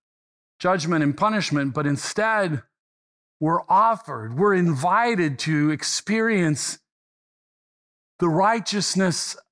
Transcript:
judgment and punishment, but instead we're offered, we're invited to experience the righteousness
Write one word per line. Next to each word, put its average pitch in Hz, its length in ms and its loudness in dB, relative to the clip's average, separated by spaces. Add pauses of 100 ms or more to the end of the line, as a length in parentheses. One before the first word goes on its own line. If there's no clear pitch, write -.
(580)
judgment 170 460 0
and 143 120 0
punishment, 156 580 -2
but 147 120 -2
instead 185 760 -2 (760)
we're 165 280 0
offered, 147 680 0
we're 196 180 4
invited 175 840 2
to 151 320 0
experience 196 1080 -2 (1400)
the 175 100 0
righteousness 190 1080 0 (160)